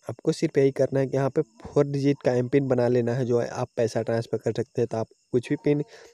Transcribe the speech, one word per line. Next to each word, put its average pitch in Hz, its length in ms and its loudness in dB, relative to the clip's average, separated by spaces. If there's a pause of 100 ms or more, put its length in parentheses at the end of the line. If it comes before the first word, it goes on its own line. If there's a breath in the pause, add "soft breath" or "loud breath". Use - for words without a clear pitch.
आपको 135 260 -4
सिर्फ - 260 -2
यही 139 140 4
करना 135 280 0
है 135 60 0
कि 131 100 -4
यहाँ 135 140 0
पे 156 120 -2
फ़ोर - 440 -2
डिजिट 143 380 0
का 135 100 4
एम 123 140 0
पिन 139 200 2
बना 123 200 2
लेना 120 260 2
है, 131 100 -2
जो 120 160 0
आप 123 360 -6
पैसा 117 260 0
ट्रांसफर 113 360 -2
कर 113 140 -2
सकते 120 300 -4
हैं। 117 60 -2
तो - 80 -6
आप 110 100 -4 (260)
कुछ 123 160 0
भी 147 160 -2
पिन 147 180 2 (320 loud breath)